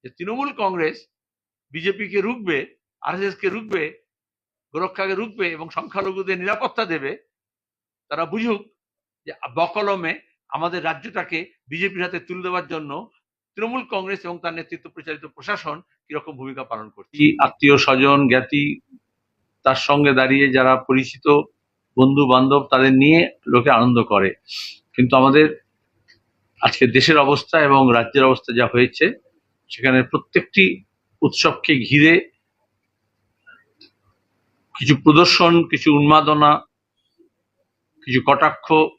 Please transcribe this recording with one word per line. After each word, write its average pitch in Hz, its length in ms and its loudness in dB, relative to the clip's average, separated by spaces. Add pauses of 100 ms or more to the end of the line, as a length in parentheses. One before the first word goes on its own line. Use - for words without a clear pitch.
যে 127 60 -20
তৃণমূল 247 480 -10
কংগ্রেস 180 500 -6 (640)
বিজেপিকে 196 500 -6
রুখবে, 196 540 -6 (260)
আরএসএস-কে 190 480 -6
রুখবে, 190 540 -8 (680)
গোরক্ষাকে 185 440 -6
রুখবে 202 360 -8
এবং 160 180 -14
সংখ্যালঘুদের 190 680 -8
নিরাপত্তা 214 460 -6
দেবে, 147 320 -8 (920)
তারা 160 160 -6
বুঝুক 214 360 -6 (640)
যে 156 80 -16 (220)
বকলমে 175 640 -4 (300)
আমাদের 165 360 -8
রাজ্যটাকে 165 680 -10 (160)
বিজেপির 180 360 -8
হাতে 180 160 -10
তুলে 180 220 -14
দেওয়ার 180 260 -8
জন্য 156 420 -12 (460)
তৃণমূল 233 340 -8
কংগ্রেস 190 360 -10
এবং 175 140 -12
তার 170 140 -10
নেতৃত্ব 165 360 -16
পরিচালিত 156 360 -16
প্রশাসন 156 560 -12
কিরকম - 560 -14
ভূমিকা 131 260 -14
পালন 110 260 -12
করছে। 147 540 0
আত্মীয় 139 340 4
স্বজন, 139 500 2
জ্ঞাতি, 143 520 -2 (840)
তার 131 120 2
সঙ্গে 143 380 0
দাঁড়িয়ে 131 400 2
যারা 131 220 4
পরিচিত 135 680 0 (560)
বন্ধু 139 280 4
বান্ধব, 135 440 4
তাদের 131 220 4
নিয়ে 156 440 4 (100)
লোকে 131 240 2
আনন্দ 120 320 4
করে। 98 300 0 (600)
কিন্তু 127 220 2
আমাদের 147 480 4 (960)
আজকে 120 260 -2
দেশের 131 300 2
অবস্থা 143 420 0
এবং 135 340 4
রাজ্যের 117 300 2
অবস্থা 127 320 0
যা 120 120 2
হয়েছে, 123 520 0 (500)
সেখানে 127 340 0
প্রত্যেকটি - 800 -2 (380)
উৎসবকে - 540 -2
ঘিরে 147 540 2 (2500)
কিছু 131 240 2
প্রদর্শন, 170 600 4
কিছু 151 320 0
উন্মাদনা, 151 720 4 (1400)
কিছু 123 200 0
কটাক্ষ 147 480 0 (260)